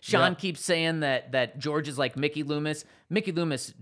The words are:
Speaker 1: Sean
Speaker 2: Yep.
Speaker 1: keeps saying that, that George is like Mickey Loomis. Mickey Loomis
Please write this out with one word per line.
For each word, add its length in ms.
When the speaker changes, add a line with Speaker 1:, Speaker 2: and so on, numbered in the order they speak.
Speaker 1:
Sean 320
Speaker 2:
Yep. 60
Speaker 1:
keeps 220
saying 400
that, 320
that 260
George 300
is 100
like 180
Mickey 280
Loomis. 400
Mickey 220
Loomis 500